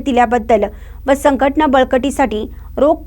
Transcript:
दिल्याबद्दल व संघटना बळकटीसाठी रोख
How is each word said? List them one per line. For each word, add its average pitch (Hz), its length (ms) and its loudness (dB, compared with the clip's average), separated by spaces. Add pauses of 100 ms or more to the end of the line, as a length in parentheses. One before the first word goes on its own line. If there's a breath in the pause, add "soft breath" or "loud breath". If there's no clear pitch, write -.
दिल्याबद्दल 233 580 2 (440 loud breath)
व 277 60 4
संघटना 277 520 2
बळकटीसाठी 262 800 0 (320 loud breath)
रोख 311 300 2